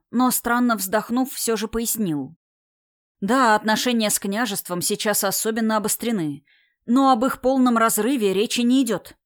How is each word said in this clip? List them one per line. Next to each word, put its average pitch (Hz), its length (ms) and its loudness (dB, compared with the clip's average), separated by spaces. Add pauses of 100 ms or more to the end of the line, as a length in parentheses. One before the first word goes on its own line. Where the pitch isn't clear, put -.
(100)
но, 247 200 2
странно 240 460 0
вздохнув, 220 540 -2
все - 260 -4
же 214 120 -4
пояснил. 196 680 -4 (840)
«Да, 226 340 4
отношения 214 560 0
с - 80 -2
княжеством 196 640 -4
сейчас 208 440 -2
особенно 220 520 -2
обострены, 202 680 -4 (420)
но 269 240 4
об 247 140 2
их 262 160 -2
полном 254 360 2
разрыве 220 560 2
речи 214 280 0
не 247 220 4
идет. 220 440 -6